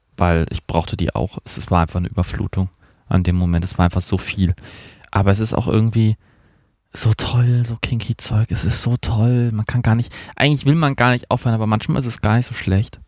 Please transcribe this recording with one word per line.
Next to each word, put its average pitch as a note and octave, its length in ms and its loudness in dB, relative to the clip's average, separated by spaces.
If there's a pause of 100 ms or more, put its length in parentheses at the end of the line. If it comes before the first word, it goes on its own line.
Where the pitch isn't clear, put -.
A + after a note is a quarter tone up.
(160)
weil E2+ 340 2
ich - 160 -6
brauchte - 300 -2
die - 180 -4
auch. - 300 -4
Es, - 140 -2
es - 120 -12
war F2 120 4
einfach E2 160 -4
eine F2 100 -4
Überflutung - 600 -4 (400)
an F#2 160 2
dem F2 120 2
Moment. F2 280 2
Es - 140 -8
war F2 80 4
einfach F2 160 0
so - 160 -2
viel. F2+ 360 0 (560)
Aber G2 220 2
es G2+ 80 0
ist A2 140 -2
auch A#2+ 120 0
irgendwie A2 500 2 (760)
so - 240 0
toll, A#2+ 500 2
so A#2 140 -6
kinky A2+ 360 -4
Zeug. A2 360 -2
Es - 120 -4
ist - 180 0
so A#2+ 180 0
toll. A#2+ 520 2
Man G#2+ 140 -4
kann A#2+ 160 0
gar A2+ 140 4
nicht, A#2 160 -4 (240)
eigentlich C#3+ 280 0
will C#3+ 120 4
man D3 200 0
gar B2 140 4
nicht B2 200 -2
aufhören, A#2+ 240 0
aber A2 120 0
manchmal A2 340 0
ist B2+ 60 -4
es A#2 140 -4
gar A2 160 2
nicht B2 100 0
so - 80 -10
schlecht. - 540 -2